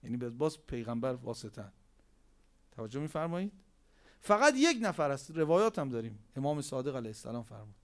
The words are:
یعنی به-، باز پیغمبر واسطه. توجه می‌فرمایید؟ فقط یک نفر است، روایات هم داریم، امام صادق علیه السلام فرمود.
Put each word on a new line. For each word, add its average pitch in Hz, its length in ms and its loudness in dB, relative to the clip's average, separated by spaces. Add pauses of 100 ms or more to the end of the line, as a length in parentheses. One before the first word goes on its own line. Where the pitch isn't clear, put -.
یعنی 117 140 -4
به-، 120 140 -4
باز 147 360 -4
پیغمبر 120 460 -4
واسطه. 117 520 -8 (1080)
توجه 113 280 -8
می‌فرمایید؟ 165 520 -4 (680)
فقط 262 360 6
یک 285 240 6
نفر 170 300 2
است، 139 200 -4
روایات 165 480 4
هم 143 100 -2
داریم، 113 300 -4 (180)
امام 143 240 0
صادق 135 360 -4
علیه 117 120 -6
السلام 117 340 -8
فرمود. 107 420 -16